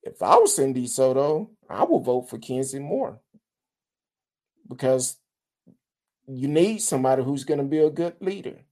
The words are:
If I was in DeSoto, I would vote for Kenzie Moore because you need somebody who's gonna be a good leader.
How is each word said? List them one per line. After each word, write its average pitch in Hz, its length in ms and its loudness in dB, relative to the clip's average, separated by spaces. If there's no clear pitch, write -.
If - 180 -12
I 110 160 6
was 440 220 4
in 135 140 0
DeSoto, 131 760 0
I - 140 -2
would 339 200 2
vote 123 260 -2
for 120 80 -12
Kenzie 131 420 -8
Moore 165 400 -6
because 131 500 -2
you 135 200 -6
need 185 320 2
somebody 131 440 0
who's 139 200 -4
gonna 143 200 -2
be 147 160 -2
a 156 100 6
good 170 320 -4
leader. 190 500 -8